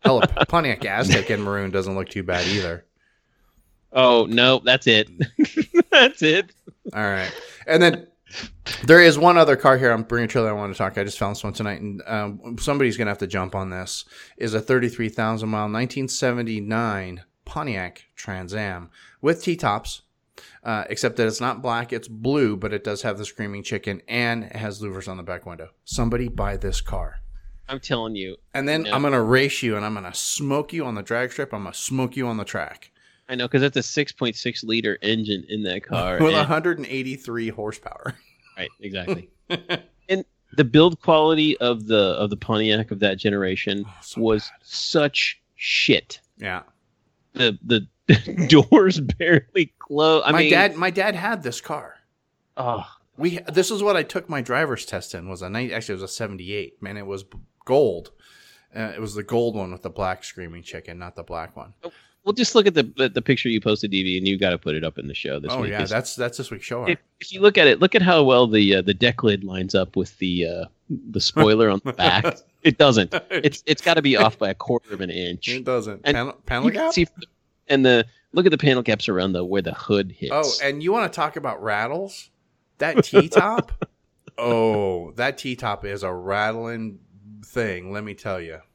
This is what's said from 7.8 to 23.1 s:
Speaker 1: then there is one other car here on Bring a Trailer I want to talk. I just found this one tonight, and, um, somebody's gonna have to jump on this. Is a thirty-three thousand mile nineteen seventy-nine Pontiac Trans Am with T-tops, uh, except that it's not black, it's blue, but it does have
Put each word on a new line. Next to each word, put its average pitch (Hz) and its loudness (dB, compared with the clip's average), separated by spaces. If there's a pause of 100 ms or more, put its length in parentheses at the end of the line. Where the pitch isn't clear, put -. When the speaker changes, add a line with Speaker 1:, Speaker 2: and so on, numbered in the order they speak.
Speaker 1:
then - 4 (760)
there 160 12
is 160 10
one 175 8
other 147 6
car 135 6
here 127 4
on 113 2
Bring 120 -2
a 110 -4
Trailer 113 0
I - -2
want 104 -6
to 90 -12
talk. 95 -2
I 104 -2
just 101 -6
found 101 -2
this - -14
one 101 -6
tonight, 104 -6
and, 101 -10
um, 107 -6
somebody's 139 0
gonna 110 -2
have 101 -6
to 101 -4
jump 92 -4
on 95 -6
this. 92 -10 (320)
Is 110 -6
a 110 0
thirty-three 120 0
thousand 110 -4
mile 107 -4
nineteen 123 -4
seventy-nine 110 -4 (200)
Pontiac 107 -8 (100)
Trans 92 -12
Am 92 -8 (300)
with 156 0
T-tops, 135 -4 (600)
uh, 110 -4
except 117 -4
that 117 2
it's 110 -2
not 120 -4
black, 120 -4
it's 117 -8
blue, 117 0
but 101 -6
it 101 -6
does 104 -6
have 104 -4